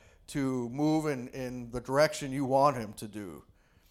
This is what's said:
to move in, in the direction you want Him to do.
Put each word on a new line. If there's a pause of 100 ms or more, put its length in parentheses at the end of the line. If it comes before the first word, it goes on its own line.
(280)
to
move
in,
in
the
direction
you
want
Him
to
do. (480)